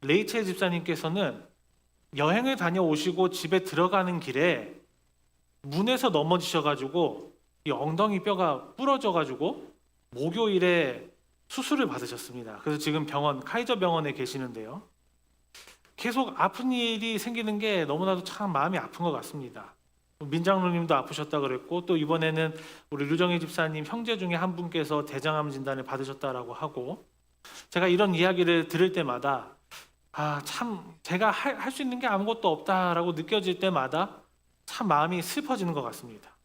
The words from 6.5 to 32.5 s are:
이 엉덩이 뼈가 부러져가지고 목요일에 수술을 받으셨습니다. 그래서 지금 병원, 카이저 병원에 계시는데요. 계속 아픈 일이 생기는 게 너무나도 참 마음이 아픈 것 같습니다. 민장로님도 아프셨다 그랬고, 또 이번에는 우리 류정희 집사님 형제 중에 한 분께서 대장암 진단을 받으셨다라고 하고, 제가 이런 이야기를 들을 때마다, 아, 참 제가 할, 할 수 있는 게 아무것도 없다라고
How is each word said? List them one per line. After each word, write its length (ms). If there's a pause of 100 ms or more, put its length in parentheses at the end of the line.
이 60
엉덩이 520
뼈가 520
부러져가지고 960 (380)
목요일에 1000 (400)
수술을 380
받으셨습니다. 760
그래서 140
지금 280
병원, 360
카이저 360
병원에 360
계시는데요. 680 (1160)
계속 420
아픈 320
일이 460
생기는 400
게 260
너무나도 400
참 300
마음이 240
아픈 260
것 80
같습니다. 640 (460)
민장로님도 760
아프셨다 440
그랬고, 460
또 120
이번에는 580 (360)
우리 140
류정희 340
집사님 460
형제 320
중에 180
한 200
분께서 500
대장암 460
진단을 320
받으셨다라고 720
하고, 520 (640)
제가 180
이런 280
이야기를 520
들을 240
때마다, 580 (640)
아, 340
참 580
제가 260
할, 260
할 160
수 100
있는 180
게 80
아무것도 400
없다라고 640